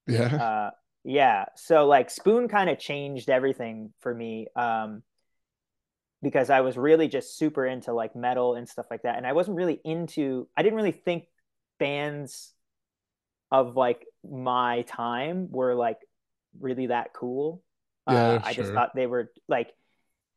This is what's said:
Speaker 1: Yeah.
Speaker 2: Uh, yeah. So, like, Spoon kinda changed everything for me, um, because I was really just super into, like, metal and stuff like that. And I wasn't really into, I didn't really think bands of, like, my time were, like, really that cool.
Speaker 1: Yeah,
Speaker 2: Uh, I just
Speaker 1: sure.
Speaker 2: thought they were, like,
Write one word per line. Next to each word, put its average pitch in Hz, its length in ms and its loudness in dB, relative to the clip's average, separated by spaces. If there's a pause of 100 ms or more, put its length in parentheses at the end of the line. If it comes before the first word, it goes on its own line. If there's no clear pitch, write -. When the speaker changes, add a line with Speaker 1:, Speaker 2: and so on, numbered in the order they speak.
Speaker 1:
Yeah. 120 320 0
Speaker 2:
Uh, 107 320 -2 (320)
yeah. 127 420 4 (100)
So, 151 320 4
like, 135 220 8
Spoon 233 400 2
kinda 196 280 2
changed 143 520 -6
everything 127 680 0
for 123 140 -6
me, 113 420 -8
um, 113 480 -2 (1160)
because 135 280 2
I 135 120 6
was 127 160 0
really 151 320 4
just - 280 -6
super 147 280 0
into, 127 280 -6
like, 113 220 -4
metal 123 400 0
and 120 120 -10
stuff - 220 -12
like 113 120 -10
that. 123 160 -2
And 127 100 -6
I 135 60 0
wasn't 180 240 0
really 175 260 -2
into, 156 720 -4
I 156 80 2
didn't 214 140 2
really 208 160 0
think 170 320 -4 (540)
bands 147 760 -6 (960)
of, 127 240 4
like, 123 320 0 (160)
my 123 600 0
time 143 680 -6
were, 127 240 0
like, 117 240 -2 (600)
really 127 280 -4
that 117 260 -4
cool. 143 500 -6 (440)
Speaker 1:
Yeah, 117 320 4
Speaker 2:
Uh, - 40 -6
I 113 100 -4
just 101 180 -4
Speaker 1:
sure. - 20 -6
Speaker 2:
thought 120 220 0
they 127 120 0
were, 120 260 -2 (160)
like, 123 240 -2 (640)